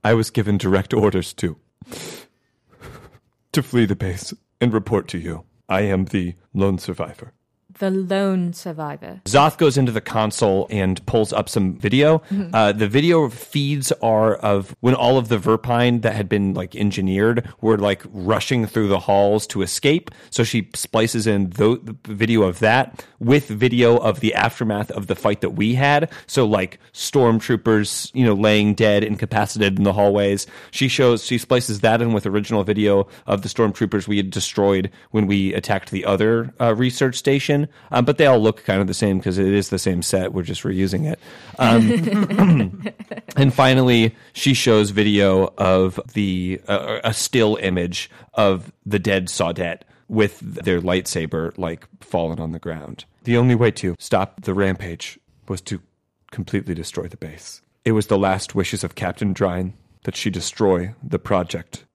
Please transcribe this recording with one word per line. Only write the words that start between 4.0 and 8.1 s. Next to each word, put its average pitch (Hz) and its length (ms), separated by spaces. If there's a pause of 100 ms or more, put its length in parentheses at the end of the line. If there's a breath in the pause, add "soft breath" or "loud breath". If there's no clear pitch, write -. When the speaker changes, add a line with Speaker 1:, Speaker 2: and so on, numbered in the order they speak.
Speaker 1:
and 120 120
report 104 360
to 92 80
you. 82 260 (260)
I 95 120
am 95 240
the 87 300 (180)
lone 95 240
survivor. - 560 (460)
Speaker 2:
The 196 100
lone 190 640